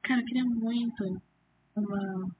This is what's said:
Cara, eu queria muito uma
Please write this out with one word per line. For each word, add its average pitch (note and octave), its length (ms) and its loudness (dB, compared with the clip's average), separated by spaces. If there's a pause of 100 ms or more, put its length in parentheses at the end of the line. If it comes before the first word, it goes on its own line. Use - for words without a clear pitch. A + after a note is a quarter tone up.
Cara, B3+ 180 4
eu A#3+ 60 -4
queria B3 180 2
muito A3+ 760 0 (540)
uma G3 540 -2 (100)